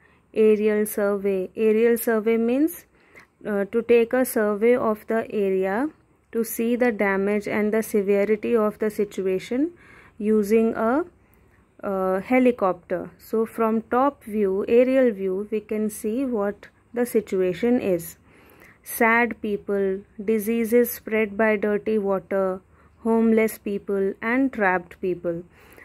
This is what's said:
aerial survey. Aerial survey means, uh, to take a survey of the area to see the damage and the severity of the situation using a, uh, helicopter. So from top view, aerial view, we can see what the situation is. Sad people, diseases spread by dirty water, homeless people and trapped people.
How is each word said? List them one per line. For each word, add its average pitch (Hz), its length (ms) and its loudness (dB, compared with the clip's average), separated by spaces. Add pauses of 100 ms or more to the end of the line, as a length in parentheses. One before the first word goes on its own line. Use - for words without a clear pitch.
(340)
aerial 214 520 4
survey. 202 720 -2
Aerial 220 400 2
survey 226 400 0
means, 254 480 0 (600)
uh, 202 200 -2
to 226 160 -2
take 233 320 2
a 254 100 2
survey 220 520 2
of 226 320 -2
the 226 220 -2
area 196 600 -2 (420)
to 226 120 -2
see 233 320 -2
the 240 160 2
damage 202 560 0
and 214 240 -2
the 220 120 0
severity 208 720 0
of 214 240 0
the 220 100 -2
situation 208 840 -4 (460)
using 214 580 2
a, 247 300 0 (760)
uh, 190 380 -2
helicopter. 190 960 0
So 220 280 -2
from 220 380 -2
top 277 400 0
view, 202 440 -2
aerial 254 440 4
view, 190 400 -4
we 214 80 -2
can 214 300 -4
see 226 360 -6
what 208 440 -4 (240)
the 240 120 -2
situation 208 720 0
is. 170 380 -4 (680)
Sad 233 580 0
people, 202 580 -2 (240)
diseases 226 680 2
spread 214 460 -4
by 220 180 2
dirty 208 420 -2
water, 190 640 -2 (420)
homeless 226 540 2
people 196 640 -4
and 254 300 0
trapped 185 500 -2
people. 175 420 -4 (420)